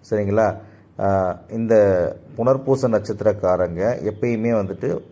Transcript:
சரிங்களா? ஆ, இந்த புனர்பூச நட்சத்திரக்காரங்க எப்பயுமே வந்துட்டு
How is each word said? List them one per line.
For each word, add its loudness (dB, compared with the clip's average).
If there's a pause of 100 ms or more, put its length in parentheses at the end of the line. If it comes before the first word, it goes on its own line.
சரிங்களா? 0 (420)
ஆ, 0 (100)
இந்த 2 (220)
புனர்பூச 0
நட்சத்திரக்காரங்க 0
எப்பயுமே -2
வந்துட்டு -4 (100)